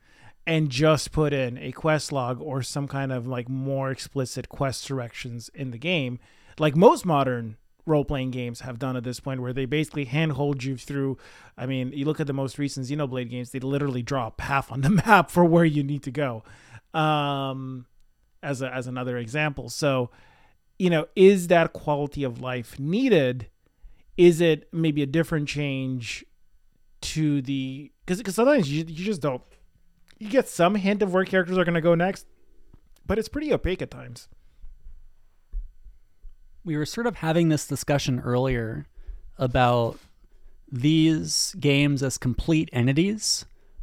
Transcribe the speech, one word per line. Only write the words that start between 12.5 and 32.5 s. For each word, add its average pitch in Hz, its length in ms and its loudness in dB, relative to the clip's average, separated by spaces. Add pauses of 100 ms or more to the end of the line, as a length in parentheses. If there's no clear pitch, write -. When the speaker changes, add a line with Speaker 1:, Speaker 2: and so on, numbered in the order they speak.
Speaker 1:
recent 135 260 -4
Xenoblade 127 460 -6
games, 123 180 -8
they 135 100 -10
literally 135 440 -2
draw 123 240 -4
a - 40 -10
path - 400 -4
on 131 100 -4
the 139 80 4
<laughs> 196 180 4
map 196 240 6
for 175 120 6
where 170 220 6
you 147 160 2
need 139 220 -4
to 135 80 -8
go, 123 320 -6 (500)
um, 139 960 -2 (560)
as 139 180 -6
a, 127 100 -4
as 127 140 -6
another 123 320 -4
example. 131 500 -4
So, 131 440 0 (680)
you 180 140 2
know, 156 240 2
is 190 320 8
that 165 260 4
quality 147 500 -4
of 123 160 -4
life 127 400 -8
needed? 147 720 2 (640)
Is 175 260 8
it 156 300 4
maybe 160 300 0
a 139 60 0
different 151 400 0
change 131 760 -6 (800)
to 147 400 0
the, 135 500 -6 (140)
'cause, 180 160 -2
'cause 190 140 -6
sometimes 226 360 4
you, 160 160 -2
you 165 180 -10
just 202 160 -2
don't, 131 200 -2 (800)
you 214 100 -10
get 247 180 4
some 180 280 2
hint 202 260 0
of 185 120 2
where 185 120 4
characters 185 320 2
are 175 80 4
gonna 170 160 2
go 170 140 6
next, 180 320 0 (800)